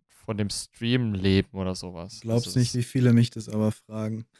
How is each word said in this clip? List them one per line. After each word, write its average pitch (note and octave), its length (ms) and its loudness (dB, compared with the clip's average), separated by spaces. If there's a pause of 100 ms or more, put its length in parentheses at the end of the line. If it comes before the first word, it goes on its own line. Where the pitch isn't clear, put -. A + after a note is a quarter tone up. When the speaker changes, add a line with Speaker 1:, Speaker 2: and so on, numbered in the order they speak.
Speaker 1:
von - 300 -10
dem G#2 120 -2
Stream A#2 640 -2
leben" F#2+ 440 2
oder F#2 160 -4
sowas. F2+ 480 -14
Speaker 2:
Glaubst A#2 240 -2
Speaker 1:
Also G2 120 -2
Speaker 2:
nicht, A#2+ 160 2
Speaker 1:
es - 0 -
Speaker 2:
wie B2 80 -2
viele B2 300 2
mich A#2 180 6
das A2 180 -14
aber G#2+ 240 0
fragen. A2 540 -8 (140)